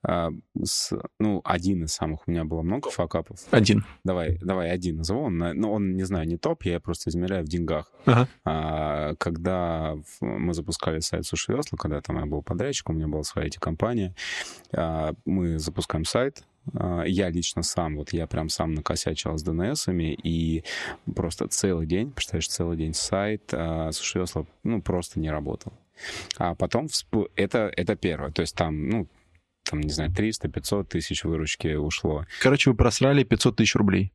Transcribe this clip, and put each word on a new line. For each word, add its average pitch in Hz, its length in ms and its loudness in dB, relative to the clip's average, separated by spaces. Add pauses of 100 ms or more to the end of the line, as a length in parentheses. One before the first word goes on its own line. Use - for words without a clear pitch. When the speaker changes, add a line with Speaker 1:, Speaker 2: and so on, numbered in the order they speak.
Speaker 1:
А, 85 240 0 (320)
с-, - 300 -2 (260)
ну, 104 260 2
один 90 400 2
из 76 80 -4
самых. 80 360 -4
У - 20 -2
меня 82 140 0
было 80 180 -2
много 101 280 -2
факапов. - 500 -2 (100)
Speaker 2:
Один. 107 340 8 (200)
Speaker 1:
Давай, 85 360 0
давай 90 300 0
один 90 280 -2
назову. 95 240 -2
Он 95 160 0
на-, 85 140 0
ну, 101 200 0
он, 98 240 2
не 95 80 0
знаю, 87 240 -2
не 85 80 0
топ, - 280 -2
я 87 140 0
просто 85 320 -4
измеряю 87 340 0
в 76 40 -6
деньгах. 82 420 -2 (140)
Speaker 2:
Ага. 123 240 6 (160)
Speaker 1:
А, 78 720 0
когда 82 800 0
в-, - 280 -10
мы 64 300 0
запускали 80 460 -2
сайт 82 260 -4
Суши - 260 -2
Весла, 143 240 -2
когда 73 240 -2
там - 180 -4
я 78 80 -2
был 76 160 -2
подрядчиком, 82 520 -4
у 80 40 0
меня 78 100 -2
была 78 160 -2
своя 78 220 -4
ай 76 40 -2
ти-компания, 92 640 -2 (580)
а, 80 400 0 (120)
мы 85 340 0
запускаем 80 460 -2
сайт. - 400 0 (300)
А, 87 280 0
я 90 280 2
лично 85 340 -2
сам, 80 320 -2
вот 73 160 -6
я 82 160 -2
прям 80 200 -2
сам 80 260 0
накосячил 80 640 -2
с 78 60 -2
Д 78 80 -2
Н 87 220 0
Эсами, 85 500 0
и 82 400 0 (540)
просто - 320 -2
целый 85 400 2
день, 110 240 0
представляешь, - 360 -4
целый 85 280 -2
день 80 180 -2
сайт, 101 480 0 (100)
а, 80 380 -2
Суши - 300 -4
Весла, 82 260 -2 (160)
ну, 110 200 0
просто 90 360 -2
не 78 140 -2
работал. 76 400 -6 (680)
А 85 160 0
потом 117 340 0
всп-, - 460 0
это, 101 400 2
это 90 220 0
первое. 73 340 -2
То 85 120 0
есть 80 120 -2
там, 76 340 0
ну, 104 200 0 (600)
там, 151 120 -2
не 151 100 0
знаю, - 220 -2
триста, 107 360 0
пятьсот - 420 -2
тысяч - 340 -2
выручки 78 500 -2
ушло. 76 500 -2 (160)
Speaker 2:
Короче, 135 300 6
вы 113 60 4
просрали 131 480 6
пятьсот 113 320 4
тысяч 110 180 6
рублей. 98 400 4